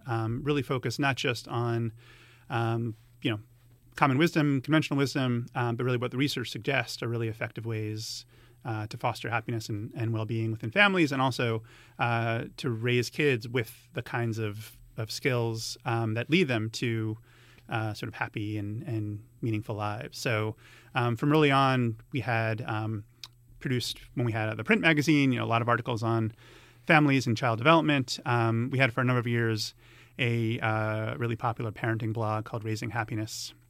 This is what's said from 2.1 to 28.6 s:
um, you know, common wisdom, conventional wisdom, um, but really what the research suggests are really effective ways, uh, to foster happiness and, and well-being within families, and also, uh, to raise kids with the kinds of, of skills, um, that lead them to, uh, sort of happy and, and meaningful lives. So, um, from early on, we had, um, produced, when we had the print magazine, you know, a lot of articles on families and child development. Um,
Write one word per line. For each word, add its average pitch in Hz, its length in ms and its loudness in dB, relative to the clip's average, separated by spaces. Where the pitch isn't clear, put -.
um, 117 460 -2
you 131 80 0
know, 107 100 -2
common 135 220 4
wisdom, 147 460 4
conventional 147 340 2
wisdom, 127 580 0
um, 120 220 0
but 123 80 -2
really 127 140 0
what 123 120 -2
the 127 60 -8
research 131 340 -2
suggests 123 520 -2
are 120 60 -2
really 117 200 -2
effective 110 380 -8
ways, 110 580 -6
uh, 110 220 -4
to 127 100 -12
foster 120 320 -4
happiness 113 400 -4
and, 107 260 -8
and 113 180 -2
well-being 110 380 -2
within 110 200 -6
families, 185 420 4
and 131 80 0
also, 120 420 0
uh, 117 460 0
to 139 140 -4
raise 120 400 0
kids 131 380 0
with - 460 -6
the 127 80 -6
kinds 117 360 -2
of, 107 380 -6
of 110 140 -6
skills, 117 720 -2
um, 113 300 -2
that 117 160 -4
lead 180 180 4
them 110 220 0
to, 113 480 -4
uh, 110 240 -4
sort 113 160 -8
of 110 60 -12
happy 107 420 -6
and, 104 280 -6
and 107 360 -4
meaningful 110 320 -2
lives. 104 420 -6
So, 110 400 0
um, 120 220 2
from 147 160 2
early 151 180 6
on, 131 460 4
we 135 80 -2
had, 113 460 0
um, 110 380 -2
produced, - 380 -2
when 127 100 0
we 113 80 0
had 110 240 0
the 113 80 -6
print 220 160 4
magazine, 147 520 6
you 117 80 2
know, 110 40 0
a - 20 -2
lot 117 140 4
of 117 80 0
articles 117 360 2
on 113 280 2
families 143 400 6
and 113 100 2
child 113 220 0
development. 151 640 4
Um, 117 460 2